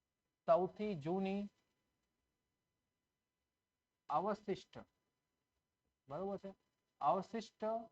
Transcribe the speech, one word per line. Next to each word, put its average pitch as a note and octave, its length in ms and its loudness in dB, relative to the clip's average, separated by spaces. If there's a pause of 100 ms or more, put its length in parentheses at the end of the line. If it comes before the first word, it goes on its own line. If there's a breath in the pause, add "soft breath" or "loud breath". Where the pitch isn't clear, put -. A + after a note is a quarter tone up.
(480)
સૌથી F#3 440 2 (120)
જૂની F#3+ 380 -2 (2750)
અવશિષ્ટ, F3+ 720 -2 (1300)
બરોબર F#3 340 -6
છે, G3 100 -10 (480)
અવશિષ્ટ F#3+ 640 0 (300)